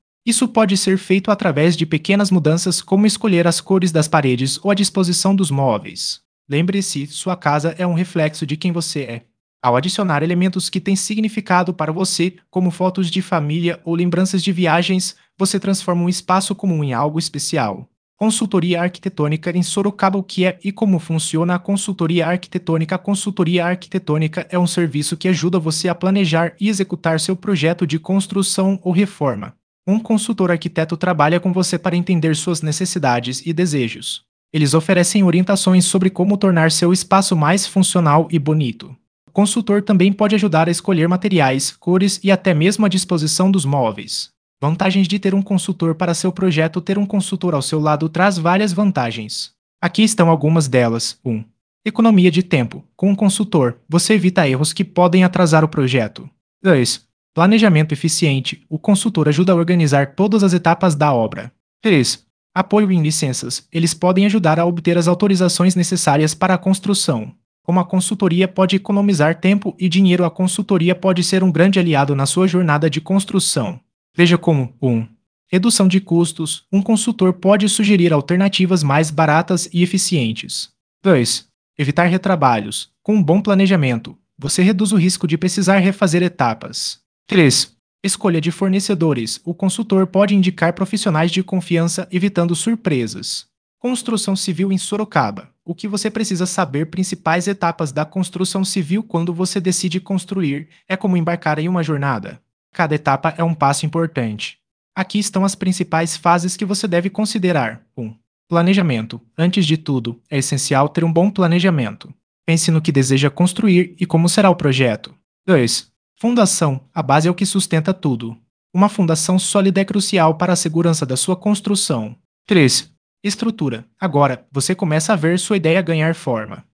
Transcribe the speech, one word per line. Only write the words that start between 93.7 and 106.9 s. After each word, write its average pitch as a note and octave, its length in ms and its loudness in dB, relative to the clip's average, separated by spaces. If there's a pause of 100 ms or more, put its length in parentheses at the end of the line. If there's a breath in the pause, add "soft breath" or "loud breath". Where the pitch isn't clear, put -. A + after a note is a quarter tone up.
Construção A3+ 560 -4
civil F#3+ 360 -4
em F#3+ 60 0
Sorocaba. F3 720 -4 (160)
O E3+ 100 -10
que - 120 -10
você G3+ 240 -4
precisa G3+ 340 -4
saber? D#3+ 400 -4
Principais F3 640 -4
etapas E3+ 440 -4
da D3 140 -4
construção F#3 580 -4
civil. F#3+ 400 -2
Quando E3+ 300 -4
você F3+ 260 -4
decide F3+ 400 -2
construir, F3+ 720 -4 (180 soft breath)
é F#3+ 80 -4
como F#3+ 220 0
embarcar E3 400 -2
em D#3 100 -4
uma F3+ 160 -2
jornada. C#3 560 -4 (320)
Cada D#3+ 220 -2
etapa D3+ 440 0
é E3+ 60 -4
um E3 120 0
passo C#3+ 300 0
importante. D3+ 760 -6 (340)
Aqui F#3+ 240 -4
estão G3+ 260 -2
as G3 120 0
principais E3+ 600 -2
fases F3 400 0
que G#3+ 100 -6
você G3 220 -4
deve F3 220 -2